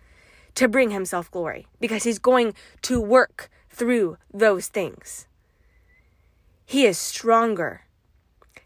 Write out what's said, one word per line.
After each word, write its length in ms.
to 140
bring 240
himself 400
glory, 340
because 240
he's 160
going 340
to 180
work 480
through 480
those 360
things. 580
He 220
is 140
stronger. 840